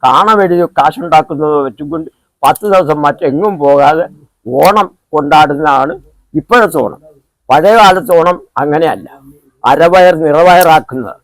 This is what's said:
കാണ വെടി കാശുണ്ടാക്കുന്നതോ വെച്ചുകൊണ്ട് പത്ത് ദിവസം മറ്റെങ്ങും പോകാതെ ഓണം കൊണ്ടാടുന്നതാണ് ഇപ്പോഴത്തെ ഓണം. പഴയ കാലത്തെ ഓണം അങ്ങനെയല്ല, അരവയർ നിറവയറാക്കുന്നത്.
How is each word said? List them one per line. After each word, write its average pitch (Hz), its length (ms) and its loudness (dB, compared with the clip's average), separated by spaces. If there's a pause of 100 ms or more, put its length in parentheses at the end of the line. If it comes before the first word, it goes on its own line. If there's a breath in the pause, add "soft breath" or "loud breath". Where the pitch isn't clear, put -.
കാണ 165 300 2
വെടി 175 300 0
കാശുണ്ടാക്കുന്നതോ 151 960 -2
വെച്ചുകൊണ്ട് 147 480 -10 (320)
പത്ത് 151 240 0
ദിവസം 160 360 0
മറ്റെങ്ങും 151 560 -2
പോകാതെ 143 500 2 (400)
ഓണം 185 420 0 (220)
കൊണ്ടാടുന്നതാണ് 147 880 0 (340)
ഇപ്പോഴത്തെ 160 440 -2
ഓണം. 104 240 -6 (480)
പഴയ 165 260 2
കാലത്തെ 185 420 2
ഓണം 175 240 0 (160)
അങ്ങനെയല്ല, 147 640 -4 (440)
അരവയർ 175 500 4
നിറവയറാക്കുന്നത്. 160 1080 0